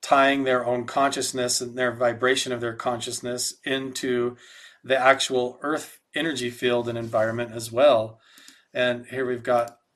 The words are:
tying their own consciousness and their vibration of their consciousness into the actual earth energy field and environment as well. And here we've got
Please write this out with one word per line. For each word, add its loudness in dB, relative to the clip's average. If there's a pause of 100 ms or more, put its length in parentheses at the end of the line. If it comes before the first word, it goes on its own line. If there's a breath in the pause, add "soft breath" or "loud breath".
tying 4
their 2
own -2
consciousness -2
and -8
their 0
vibration 0
of -4
their -4
consciousness -6 (100)
into -2 (480 loud breath)
the 2
actual 2
earth -4 (160)
energy -2
field 0
and -4
environment -2
as -10
well. 4 (540 soft breath)
And -2
here -4
we've -4
got 0 (180)